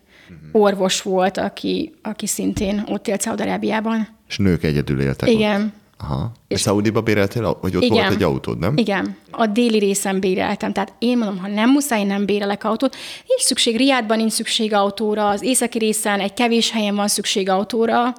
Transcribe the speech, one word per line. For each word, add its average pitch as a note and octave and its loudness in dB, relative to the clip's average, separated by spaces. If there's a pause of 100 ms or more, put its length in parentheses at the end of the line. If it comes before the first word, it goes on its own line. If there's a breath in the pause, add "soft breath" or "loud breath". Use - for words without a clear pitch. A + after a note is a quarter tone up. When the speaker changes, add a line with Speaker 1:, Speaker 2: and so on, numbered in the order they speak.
(520 loud breath)
Speaker 1:
orvos G3 2
volt, F#3+ 0
aki, F#3+ -4
aki G#3+ -8
szintén G3+ -2
ott G3+ -6
élt G3+ -2
Szaudarábiában. G#3+ -2 (200)
Speaker 2:
És - -10
nők F#2 2
egyedül C#2+ 0
éltek C2+ 0
Speaker 1:
Igen. G#3+ 2
Speaker 2:
ott? G#3+ -4 (240)
Aha. C3+ -4 (160)
És - -4
Speaker 1:
És F#2+ -2
Speaker 2:
Szaudiba G#2 2
béreltél, G#2+ 0
au-, E2+ 0
hogy F#2 -2
ott F2+ 2
Speaker 1:
Igen. A2+ 4
Speaker 2:
volt G2 2
egy G2 2
autód, C2 0
nem? G#2+ 0
Speaker 1:
Igen. F#3 -2 (160)
A A3+ 0
déli A3 2
részen G3 0
béreltem. G3 -2
Tehát G3 -4
én B3 0
mondom, G#3 -2
ha F#3 -8
nem G#3 2
muszáj, C4+ 2
nem G3 0
bérelek G3+ -2
autót. A3+ 0 (320 loud breath)
Nincs B4 2
szükség A#3 0
Riadban, A#3+ 2
nincs A3 0
szükség A3 -2
autóra, G#3 0
az G3+ 0
északi B3 0
részen G#3+ 0
egy G3 -2
kevés A#3 2
helyen G#3 0
van G3+ 2
szükség G3+ 0
autóra, A3+ 2